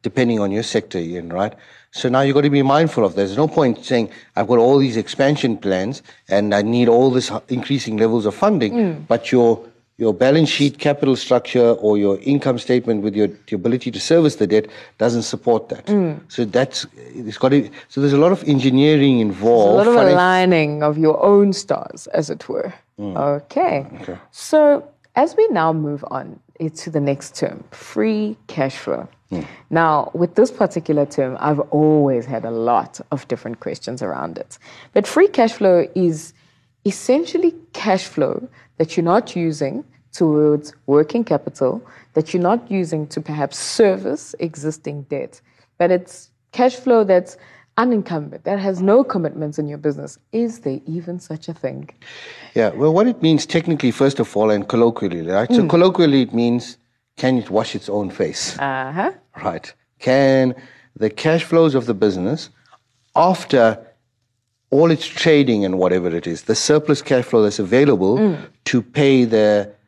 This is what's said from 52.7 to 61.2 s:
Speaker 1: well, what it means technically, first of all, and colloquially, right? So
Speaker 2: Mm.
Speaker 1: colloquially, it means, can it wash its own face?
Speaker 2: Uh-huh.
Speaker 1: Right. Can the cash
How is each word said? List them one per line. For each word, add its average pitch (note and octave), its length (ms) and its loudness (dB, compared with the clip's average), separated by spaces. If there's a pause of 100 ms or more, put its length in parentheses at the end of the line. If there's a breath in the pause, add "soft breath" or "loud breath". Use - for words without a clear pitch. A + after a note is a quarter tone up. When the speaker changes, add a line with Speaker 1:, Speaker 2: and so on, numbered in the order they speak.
Speaker 1:
well, C#3+ 240 0
what A3 140 4
it A#3+ 120 -4
means D#3 260 2
technically, D#3+ 440 0
first C#3 300 0
of - 160 -4
all, A2 140 2
and G2 180 -2
colloquially, A2+ 540 0
right? F#2+ 300 -2
So A#3 100 4
Speaker 2:
Mm. D#3+ 80 0
Speaker 1:
colloquially, E3+ 520 4
it A2+ 100 -4
means, A#2+ 460 -2 (380)
can B2+ 220 0
it A2 120 -6
wash A2 240 -2
its G#2 140 -10
own G2+ 220 -4
face? - 500 -6
Speaker 2:
Uh-huh. C#3 500 -4 (320)
Speaker 1:
Right. - 320 -10 (240)
Can C3 560 2 (400 loud breath)
the G#2+ 160 -2
cash D#3+ 320 0